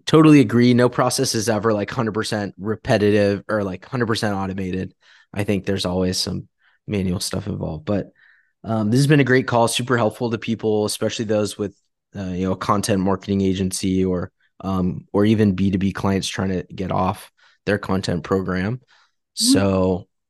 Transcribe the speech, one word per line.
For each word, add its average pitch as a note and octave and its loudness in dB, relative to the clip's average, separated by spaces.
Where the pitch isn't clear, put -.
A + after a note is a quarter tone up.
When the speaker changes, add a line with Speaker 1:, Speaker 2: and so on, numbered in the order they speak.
Speaker 1:
totally D#3 8
agree. A#2+ 4
No B2 6
process - -2
is G#2+ -2
ever, A2 0
like, G#2 -4
hundred A2 -4
percent G#2 -4
repetitive G#2 2
or, G#2+ -2
like, F2+ -8
hundred B2 -4
percent G#2 -2
automated. F#2+ -6
I G#2 -4
think G2+ -2
there's G2 -2
always F2+ 0
some F#2 -6
manual F#2 -2
stuff F#2+ -6
involved, E2+ -6
but, G2+ -4
um, G#2+ -2
this A#2+ 4
has C#3+ 4
been D3 6
a C#3 4
great B2+ 4
call, A#2 2
super B2 -2
helpful A#2 -2
to A2+ -4
people, G#2+ -2
especially A2 -4
those G#2+ -2
with, G2+ -6
uh, G2 -8
you F#2 -4
know, F#2 0
a F#2+ -4
content G2+ 0
marketing G2 0
agency F#2+ 0
or, F2+ -4
um, F#2 -4
or G2+ 2
even G#2+ 4
B F#2+ 0
two F#2+ 2
B F#2+ 0
clients G2 -2
trying G2 -4
to F#2 -4
get F#2 -8
off F#2+ -4
their G2+ 0
content F#2+ -4
program. F#2+ -2
Speaker 2:
Mm-hmm. - -6
Speaker 1:
So F#2+ 2